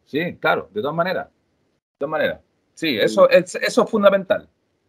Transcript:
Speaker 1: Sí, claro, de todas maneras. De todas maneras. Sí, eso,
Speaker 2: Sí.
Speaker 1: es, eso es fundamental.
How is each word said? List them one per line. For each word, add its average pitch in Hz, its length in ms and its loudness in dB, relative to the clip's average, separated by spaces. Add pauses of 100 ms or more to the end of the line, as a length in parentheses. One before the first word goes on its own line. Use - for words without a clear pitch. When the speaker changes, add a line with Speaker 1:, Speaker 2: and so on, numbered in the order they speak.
Speaker 1:
Sí, 156 340 -6
claro, 156 320 -2
de 107 80 -8
todas 143 160 -4
maneras. 170 300 -4
De - 720 -20
todas 156 120 -6
maneras. 139 300 -4 (340)
Sí, 151 240 -4
eso, 185 320 4
Speaker 2:
Sí. 185 60 6
Speaker 1:
es, 180 200 0
eso 208 280 0
es - 60 -10
fundamental. 196 580 0 (400)